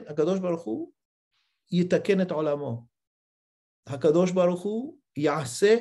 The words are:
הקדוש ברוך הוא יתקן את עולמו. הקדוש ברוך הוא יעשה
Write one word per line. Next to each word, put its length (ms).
הקדוש 300
ברוך 240
הוא 280
יתקן 500
את 100
עולמו. 560
הקדוש 440
ברוך 300
הוא 360
יעשה 640